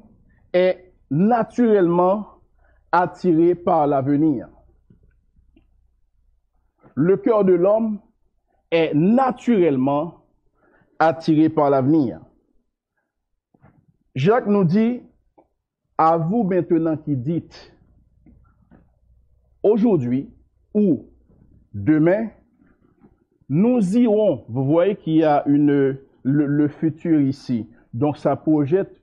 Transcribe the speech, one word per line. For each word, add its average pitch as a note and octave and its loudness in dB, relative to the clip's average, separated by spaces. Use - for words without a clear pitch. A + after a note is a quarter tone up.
est F3+ -2
naturellement G3 0
attiré E3+ 0
par E3+ -2
l'avenir. C#3+ -2
Le F3 2
cœur G#3 0
de F#3 4
l'homme G#3 0
est E3 0
naturellement E3+ 0
attiré D#3 2
par D3+ 0
l'avenir. C3+ 0
Jacques G3+ 0
nous G3+ 0
dit, « A3+ 0
À E3 2
vous F#3 -2
maintenant E3 -2
qui D3 -6
dites, - -8
aujourd'hui F3 0
ou G3 0
demain, D#3 0
nous G#3 0
irons. » G#3 0
Vous C3 -4
voyez F3 0
qu'il D#3+ -4
y D#3+ 4
a D3 0
une, C#3+ 2
le, C#3+ 0
le D3 0
futur D#3+ -2
ici. C3+ -4
Donc, C#3 -4
ça D3 -2
projette D#3 -2